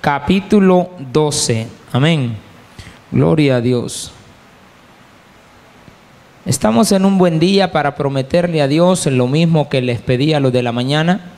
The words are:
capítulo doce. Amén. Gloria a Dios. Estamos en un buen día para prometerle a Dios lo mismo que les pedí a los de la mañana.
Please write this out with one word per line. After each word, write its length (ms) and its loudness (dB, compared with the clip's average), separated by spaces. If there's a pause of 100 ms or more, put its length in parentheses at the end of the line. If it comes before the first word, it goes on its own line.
capítulo 880 2 (220)
doce. 540 -2 (260)
Amén. 420 0 (760)
Gloria 460 2
a 40 0
Dios. 520 -4 (2250)
Estamos 460 0
en 120 2
un 140 2
buen 200 2
día 340 2
para 220 -2
prometerle 680 -2
a 60 0
Dios 380 2
lo 200 2
mismo 420 2
que 140 0
les 180 -2
pedí 320 0
a 80 2
los 120 2
de 100 0
la 100 -2
mañana. 640 -2